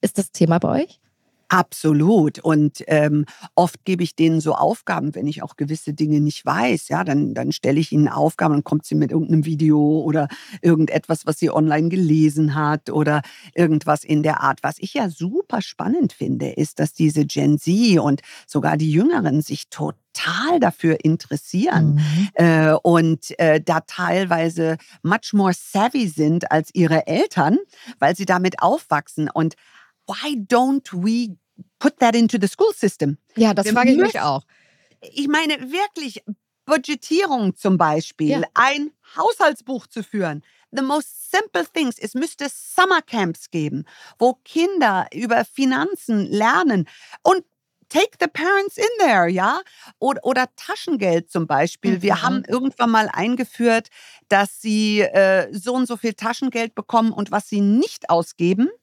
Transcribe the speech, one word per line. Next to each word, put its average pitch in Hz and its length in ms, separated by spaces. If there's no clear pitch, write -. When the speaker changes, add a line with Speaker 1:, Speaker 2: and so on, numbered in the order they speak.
Speaker 1:
ist - 180
das - 140
Thema 165 260
bei - 240
euch? - 180
Speaker 2:
Absolut. 156 880
Und, 151 480
ähm, 151 380
oft - 280
gebe 180 200
ich - 100
denen 160 260
so 156 140
Aufgaben, 160 640
wenn 92 100
ich 151 160
auch - 140
gewisse 156 360
Dinge 151 280
nicht 151 260
weiß. 135 420
Ja, 160 140
dann, 147 320
dann 127 160
stelle 139 300
ich 160 100
ihnen 151 160
Aufgaben 156 480
und 147 100
kommt - 220
sie - 80
mit 151 160
irgendeinem 156 340
Video 151 560
oder 151 280
irgendetwas, 160 640
was 160 140
sie 160 100
online 156 380
gelesen 156 680
hat 151 340
oder 151 340
irgendwas 156 520
in 151 180
der 156 200
Art. 139 200
Was 143 160
ich - 160
ja 226 160
super 214 500
spannend - 520
finde, 135 380
ist, - 280
dass 151 160
diese 151 320
Gen 147 320
Z 196 400
und 143 220
sogar 151 300
die 156 160
Jüngeren 170 500
sich - 280
total 175 920
dafür 170 440
interessieren, 160 920
Speaker 1:
Mhm. 151 380
Speaker 2:
äh, 160 460
und, 165 600
äh, 156 200
da 160 200
teilweise 170 960
much 190 300
more 196 200
savvy 226 540
sind 156 460
als 156 220
ihre 165 340
Eltern, 190 500
weil 156 160
sie 196 100
damit 180 380
aufwachsen. 156 680
Und 160 280
why 294 260
don't 247 560
we 214 440
put - 220
that 233 140
into 233 260
the 190 80
school 427 260
system? 151 420
Speaker 1:
Ja, 220 180
das 202 120
Speaker 2:
Wir 214 60
Speaker 1:
frage 247 180
ich 269 60
mich 392 180
Speaker 2:
müssen - 100
Speaker 1:
auch. 143 180
Speaker 2:
Ich - 280
meine, 302 260
wirklich, 339 520
Budgetierung 294 880
zum 190 220
Beispiel, 160 640
Speaker 1:
Ja. - 20
Speaker 2:
ein 285 360
Haushaltsbuch 302 720
zu - 160
führen. 165 400
The 269 100
most 294 500
simple 370 400
things. 277 260
Es - 160
müsste 285 340
Summercamps 285 1040
geben, 151 340
wo 247 160
Kinder 320 680
über 233 320
Finanzen 262 840
lernen. 226 600
Und 370 200
take 370 220
the 339 80
parents 392 500
in - 60
there, 208 280
ja? 190 320
Oder, 262 260
oder 254 300
Taschengeld 202 760
zum 165 180
Beispiel. 175 540
Wir 196 140
Speaker 1:
Mhm. - 60
Speaker 2:
haben 254 240
irgendwann 247 440
mal 220 220
eingeführt, 233 760
dass 202 320
sie, 214 400
äh, 190 520
so 208 220
und 254 140
so 240 80
viel 220 180
Taschengeld 226 600
bekommen 226 340
und 208 220
was 208 160
sie 208 120
nicht 214 500
ausgeben 175 580